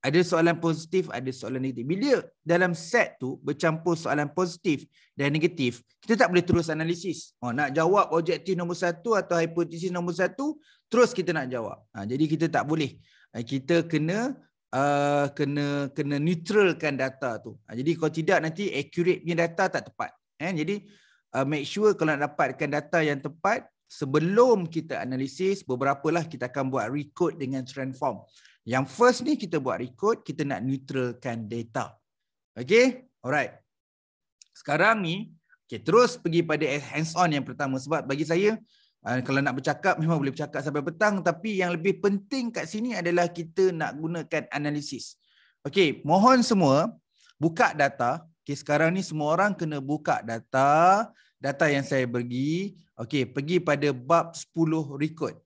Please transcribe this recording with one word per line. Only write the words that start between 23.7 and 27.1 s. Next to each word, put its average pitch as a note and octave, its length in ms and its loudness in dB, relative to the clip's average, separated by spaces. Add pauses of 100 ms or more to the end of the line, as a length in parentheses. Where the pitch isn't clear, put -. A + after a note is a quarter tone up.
sebelum F3 800 4
kita D#3+ 320 -6
analisis, C3+ 640 -4
beberapa C#3 480 0
lah E3 160 -2
kita B2 240 -8
akan C3+ 160 -2
buat B2 240 -2
recode D3 480 -4